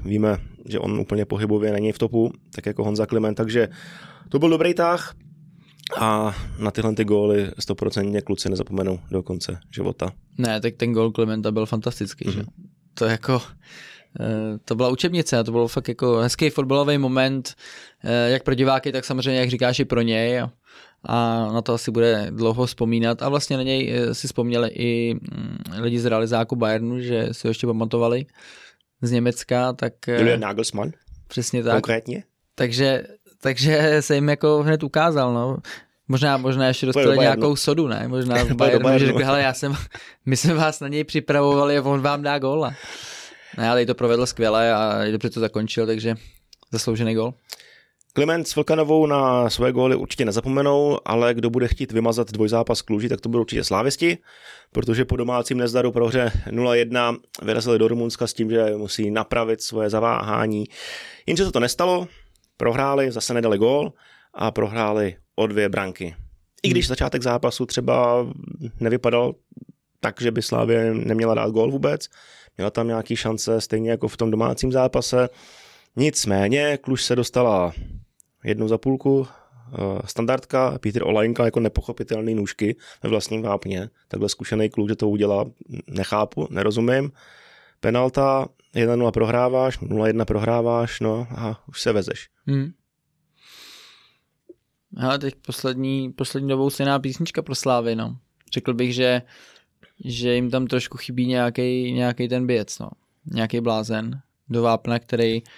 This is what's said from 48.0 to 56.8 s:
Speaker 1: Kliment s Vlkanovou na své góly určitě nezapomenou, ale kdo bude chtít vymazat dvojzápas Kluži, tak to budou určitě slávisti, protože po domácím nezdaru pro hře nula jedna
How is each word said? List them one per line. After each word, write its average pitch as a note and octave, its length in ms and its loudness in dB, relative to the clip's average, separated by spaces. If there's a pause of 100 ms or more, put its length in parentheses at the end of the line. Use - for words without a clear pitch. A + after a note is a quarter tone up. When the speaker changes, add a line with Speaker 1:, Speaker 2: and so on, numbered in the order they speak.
Speaker 1:
Kliment D#3+ 280 2
s - 80 -8
Vlkanovou D#3 500 4
na C3 440 2
své B2 220 0
góly C3 240 2
určitě C3+ 300 -4
nezapomenou, C#3 800 2
ale A#2+ 280 2
kdo A#2 160 0
bude A#2+ 180 0
chtít - 240 -2
vymazat A2+ 400 0
dvojzápas A2 500 0
Kluži, A2 280 -2
tak - 120 -4
to A2+ 80 -6
budou A#2 120 2
určitě A2 220 -2
slávisti, C#3 540 0 (540)
protože A#2 340 0
po B2 100 -2
domácím B2 420 -2
nezdaru B2 340 2
pro A#2 160 2
hře A#2 240 2 (200)
nula A#2+ 240 0
jedna A#2+ 400 2 (280)